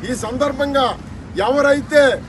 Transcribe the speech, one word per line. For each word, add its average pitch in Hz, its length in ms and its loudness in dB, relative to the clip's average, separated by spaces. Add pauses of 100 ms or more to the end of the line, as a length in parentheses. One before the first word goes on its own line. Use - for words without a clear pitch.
(100)
ఈ 254 40 -2
సందర్భంగా 277 720 -2 (600)
ఎవరైతే 285 800 4